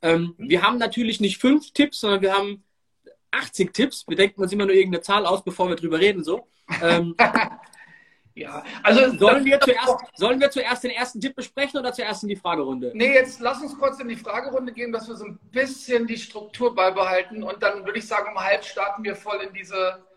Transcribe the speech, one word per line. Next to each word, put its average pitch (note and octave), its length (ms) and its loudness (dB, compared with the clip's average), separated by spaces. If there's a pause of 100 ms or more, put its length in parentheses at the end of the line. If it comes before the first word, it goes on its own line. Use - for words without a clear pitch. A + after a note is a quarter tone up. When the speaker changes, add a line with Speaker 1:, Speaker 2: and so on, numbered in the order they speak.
Speaker 1:
Ähm, E3+ 360 2
wir F3 240 2
haben A3 160 2
natürlich A3+ 440 -2
nicht G3 160 0
fünf C#4+ 340 2
Tipps, - 300 0
sondern G3+ 200 0
wir F#3+ 120 2
haben G3+ 320 -2 (640)
achtzig - 420 -4
Tipps. - 360 -2
Wir D#3+ 80 -6
denken G3+ 240 2
uns F#3 100 -2
immer G3+ 140 0
nur G3 100 4
irgendeine F#3 260 4
Zahl G3+ 240 0
aus, F#3+ 160 0
bevor F3+ 280 -2
wir E3 80 -2
drüber D#3+ 220 -2
reden, F#3+ 260 2
so. F#3 220 -4 (360)
Ähm, E3+ 380 2
Speaker 2:
<laughs> A#3 40 4 (1120)
Ja, - 240 -14 (200)
also A#3 340 6
Speaker 1:
sollen B3 280 6
wir C#4 120 4
Speaker 2:
das C#4 80 4
Speaker 1:
zuerst, B3 300 4 (180)
sollen B3 260 0
wir C#4 120 4
zuerst B3 320 -4
den B3 80 -4
ersten A#3+ 280 -6
Tipp C4 160 -6
besprechen C#4 440 -6
oder B3 120 -4
zuerst G#3+ 300 -6
in G#3 80 -6
die G3+ 60 -4
Fragerunde? C3+ 580 -4
Speaker 2:
Nee, B3+ 220 4
jetzt B3+ 240 4
lass A#3+ 240 -4
uns - 160 -12
kurz C4+ 200 0
in B3+ 100 -10
die A3+ 60 -8
Fragerunde B3+ 560 -6
gehen, A#3 200 -8
dass A3 160 -6
wir A3+ 80 -12
so G3+ 100 -14
ein F#3+ 140 -16 (120)
bisschen B3 540 -2
die A3+ 120 -6
Struktur - 580 -4
beibehalten F#3 680 0
und G#3 220 -8
dann G3+ 200 0
würde G3+ 140 -4
ich A3 80 -8
sagen, G#3 260 -4
um G3 80 -8
halb G3 240 0
starten G3+ 400 -6
wir G3+ 120 -6
voll G3+ 260 -8
in G3 140 -12
diese, F#3 500 -6 (120)